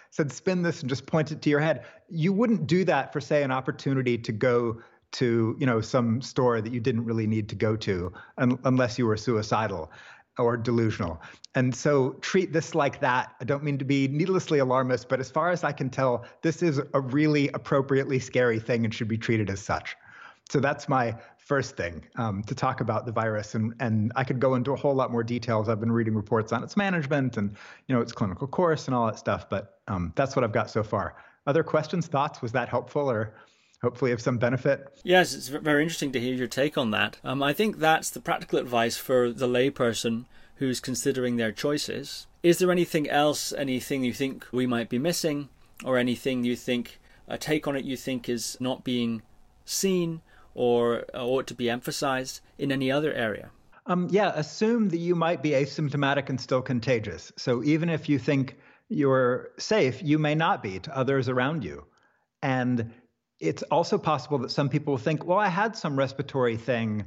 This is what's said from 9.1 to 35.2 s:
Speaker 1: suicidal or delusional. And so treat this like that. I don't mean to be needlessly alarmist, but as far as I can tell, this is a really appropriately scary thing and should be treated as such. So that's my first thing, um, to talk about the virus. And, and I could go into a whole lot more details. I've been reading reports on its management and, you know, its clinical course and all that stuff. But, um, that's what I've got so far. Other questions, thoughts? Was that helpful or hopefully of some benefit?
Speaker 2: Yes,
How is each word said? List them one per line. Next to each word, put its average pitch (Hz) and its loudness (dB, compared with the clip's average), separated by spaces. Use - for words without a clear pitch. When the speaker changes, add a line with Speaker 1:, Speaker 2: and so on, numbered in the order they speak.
Speaker 1:
suicidal 107 -2
or 120 2
delusional. 110 0
And 127 2
so 139 2
treat 175 0
this 160 -2
like 143 0
that. 127 0
I 139 -10
don't 143 -2
mean 143 -2
to 139 -4
be 135 2
needlessly 160 2
alarmist, 127 2
but 131 0
as 131 -8
far 160 0
as 165 -2
I 147 0
can 139 -4
tell, 123 0
this 165 0
is 147 2
a 139 2
really 143 2
appropriately 135 2
scary 123 2
thing 117 0
and 110 0
should 117 -4
be 113 -2
treated 113 2
as 98 -4
such. - -6
So 151 2
that's 139 0
my 139 2
first 131 -2
thing, 85 -6
um, 107 -2
to 139 -6
talk 131 -2
about 110 -2
the 117 -6
virus. 107 -4
And, 110 0
and 110 0
I 131 0
could 131 -2
go 131 4
into 123 0
a 131 -2
whole 143 2
lot 123 0
more 117 0
details. 117 -2
I've 110 0
been 117 0
reading 110 2
reports 110 0
on 117 -2
its - -6
management 151 0
and, 101 -2
you 131 0
know, 120 4
its 117 -2
clinical 104 -4
course 160 0
and 131 0
all 117 2
that 110 -4
stuff. 98 -4
But, - -6
um, 87 -4
that's 135 0
what 127 2
I've 110 -2
got 131 0
so 110 -2
far. 95 -2
Other 151 2
questions, 156 0
thoughts? 143 -2
Was 117 -4
that 120 -2
helpful 135 -2
or 110 -2
hopefully 123 0
of 113 -2
some 123 0
benefit? 131 0
Speaker 2:
Yes, 175 4